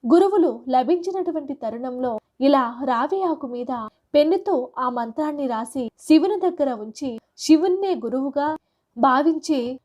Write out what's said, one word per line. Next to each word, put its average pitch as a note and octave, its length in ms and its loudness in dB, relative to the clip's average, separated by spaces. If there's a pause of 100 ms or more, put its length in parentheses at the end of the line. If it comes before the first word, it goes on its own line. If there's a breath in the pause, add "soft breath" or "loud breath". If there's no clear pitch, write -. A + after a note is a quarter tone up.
గురువులు F4 460 6 (180)
లభించినటువంటి D#4+ 840 -2
తరుణంలో B3 580 -6 (280)
ఇలా C4+ 240 4 (200)
రావి C#4 380 -2
ఆకు D#4 240 -4
మీద B3 260 -8 (380)
పెన్నుతో F4+ 440 2 (240)
ఆ B3+ 100 -2
మంత్రాన్ని A#3 580 -4
రాసి A#3+ 380 -6 (160)
శివుని F4 400 2
దగ్గర F4 320 0
ఉంచి A3 380 -8 (280)
శివున్నే F#4 560 2
గురువుగా C4 540 -2 (480)
భావించి C#4+ 640 2 (240)